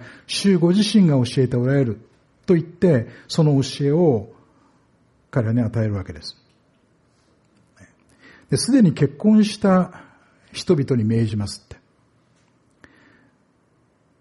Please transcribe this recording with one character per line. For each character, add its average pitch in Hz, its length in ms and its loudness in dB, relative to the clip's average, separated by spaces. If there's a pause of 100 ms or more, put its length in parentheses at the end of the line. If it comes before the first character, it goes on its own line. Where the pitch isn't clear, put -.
(260)
主 196 320 0
ご 165 120 2
自 196 120 2
身 208 260 2
が 147 160 2
教 131 200 -2
え 123 40 0
て 127 100 -4
お 120 100 -2
ら 135 80 0
れ 139 100 0
る 107 160 -6 (460)
と 180 80 2
言 165 80 -2
っ - 20 -12
て、 156 420 0 (200)
そ - 160 -2
の 151 180 2
教 - 240 -6
え 143 60 0
を 147 420 0 (960)
彼 113 160 -4
ら 113 80 -4
に 123 80 0
与 113 220 -4
え 107 40 -2
る 104 60 -4
わ 95 100 -8
け - 80 -16
で 80 120 -18
す。 - 120 -20 (2250)
で、 135 80 -2
「す - 140 -4
で 269 100 4
に 170 120 4
結 - 240 -2
婚 214 280 4
し - 140 -8
た 185 460 0 (460)
人 - 240 -2
々 139 200 -2
に 117 80 0
命 113 240 0
じ 107 100 -6
ま 104 80 -4
す」 - 200 -12
っ - 20 -20
て。 - 100 -20 (2500)